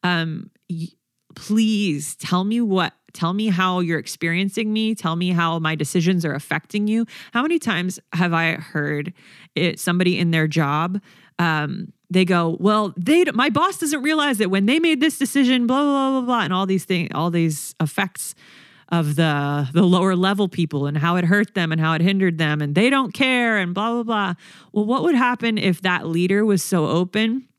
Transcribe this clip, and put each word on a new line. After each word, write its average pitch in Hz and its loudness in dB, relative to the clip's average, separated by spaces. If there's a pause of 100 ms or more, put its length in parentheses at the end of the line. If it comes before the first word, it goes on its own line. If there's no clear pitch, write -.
um, 165 -4 (200)
y-, 165 -8 (480)
please 208 0
tell 180 -2
me 226 0
what 190 0 (200)
tell 170 -2
me 214 -2
how 185 2
you're 170 0
experiencing 196 -4
me. 220 0
Tell 165 -4
me 180 -2
how 170 0
my 160 -2
decisions 165 0
are 147 -2
affecting 156 -4
you. 226 0 (260)
How 240 -2
many 320 0
times 180 -2 (140)
have 170 0
I 165 2
heard 151 -6 (420)
it, - -2
somebody 180 0
in 170 2
their 160 2
job, 156 0 (380)
um, 156 -2 (160)
they 185 4
go, 170 0
"Well, 208 2
they 285 4
d-, 294 0
my 254 2
boss 320 2
doesn't 294 -2
realize 294 0
that 196 2
when 196 2
they 247 4
made 320 2
this 302 2
decision, 254 2
blah, 262 2
blah, 277 2
blah, 269 0
blah, 247 -4
blah," 240 0
and 175 -2
all 190 0
these 190 0
thing-, 175 -2
all 170 -2
these 165 -2
effects - -4 (540)
of 151 0
the, 143 0
the 170 4
lower 185 4
level 196 0
people 147 -2
and 147 -2
how 170 0
it 180 0
hurt 202 2
them 170 -2
and 160 0
how 160 0
it 160 0
hindered 190 2
them, 151 0
and 147 -2
they 226 4
don't 269 0
care 247 0
and 180 -2
blah, 214 -4
blah, 240 -2
blah. 208 -2 (380)
Well, 208 0
what 247 0
would 330 2
happen 240 0
if 185 0
that 180 0
leader 180 2
was 202 2
so 165 0
open 214 -2 (120)